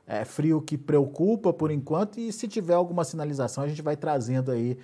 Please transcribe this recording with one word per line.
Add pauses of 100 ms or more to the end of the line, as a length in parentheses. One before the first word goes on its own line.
é,
frio
que
preocupa
por
enquanto,
e
se
tiver
alguma
sinalização
a
gente
vai
trazendo
aí